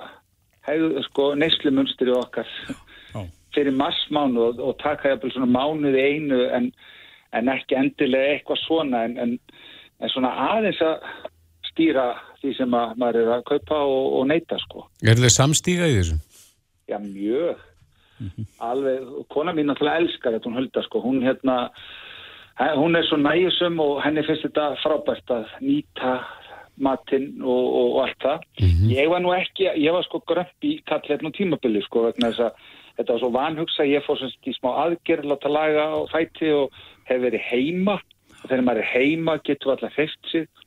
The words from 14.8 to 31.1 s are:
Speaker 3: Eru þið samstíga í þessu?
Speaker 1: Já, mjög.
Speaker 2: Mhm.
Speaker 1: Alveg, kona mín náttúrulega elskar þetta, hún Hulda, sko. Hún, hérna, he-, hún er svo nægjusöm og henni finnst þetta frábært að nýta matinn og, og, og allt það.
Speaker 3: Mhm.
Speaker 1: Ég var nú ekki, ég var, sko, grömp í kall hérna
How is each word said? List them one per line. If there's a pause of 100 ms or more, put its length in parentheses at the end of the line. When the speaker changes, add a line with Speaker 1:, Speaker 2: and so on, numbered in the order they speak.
Speaker 3:
Eru
þið
samstíga
í
þessu? (680)
Speaker 1:
Já,
mjög. (560)
Speaker 2:
Mhm. (120)
Speaker 1:
Alveg, (160)
kona
mín
náttúrulega
elskar
þetta,
hún
Hulda,
sko.
Hún,
hérna, (960)
he-,
hún
er
svo
nægjusöm
og
henni
finnst
þetta
frábært
að (100)
nýta (640)
matinn (120)
og,
og,
og
allt
það. (120)
Speaker 3:
Mhm.
Speaker 1:
Ég
var
nú
ekki,
ég
var,
sko,
grömp
í
kall
hérna